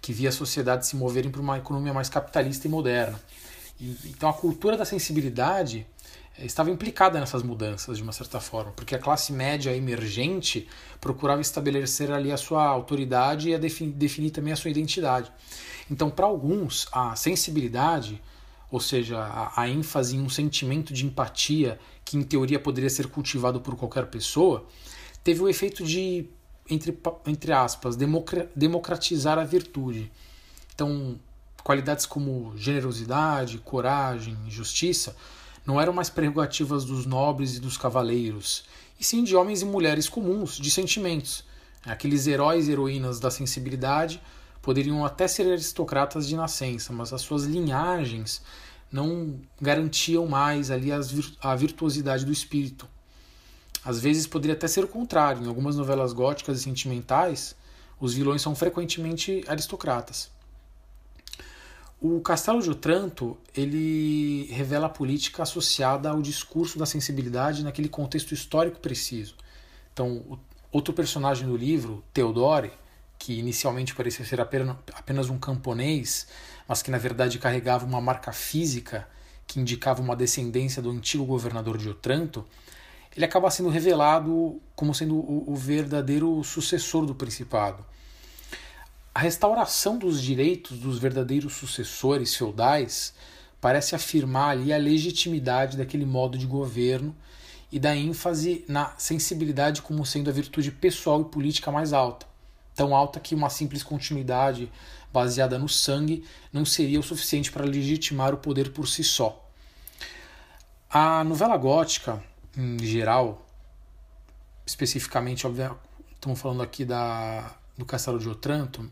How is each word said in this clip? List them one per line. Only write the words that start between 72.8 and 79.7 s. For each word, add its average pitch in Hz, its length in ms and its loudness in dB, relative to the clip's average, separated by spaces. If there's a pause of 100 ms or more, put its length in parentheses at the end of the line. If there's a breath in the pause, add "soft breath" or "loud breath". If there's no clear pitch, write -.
que 117 200 -6
inicialmente 123 560 -2
parecia 120 300 -4
ser 120 160 -2
apenas, 131 360 0 (180)
apenas 135 340 -2
um 127 100 -4
camponês, 131 880 -2 (400 loud breath)
mas 139 140 0
que - 100 -6
na 131 60 2
verdade 120 420 0
carregava 123 460 0
uma 127 160 -2
marca 123 320 -2
física 123 760 -4 (400 soft breath)
que - 140 -4
indicava 123 400 0